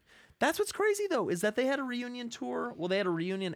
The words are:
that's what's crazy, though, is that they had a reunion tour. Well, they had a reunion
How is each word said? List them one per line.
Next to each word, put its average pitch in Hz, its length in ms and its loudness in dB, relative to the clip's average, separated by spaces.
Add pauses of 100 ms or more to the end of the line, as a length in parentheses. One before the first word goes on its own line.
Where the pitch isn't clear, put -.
(400)
that's 294 180 4
what's 415 140 0
crazy, 415 360 2
though, 240 220 2
is 170 120 0
that 214 140 2
they 254 120 2
had 277 120 2
a 277 40 -2
reunion 247 480 -6
tour. 247 440 -4
Well, 170 120 -4
they 190 100 4
had 202 80 2
a 180 60 2
reunion 180 440 0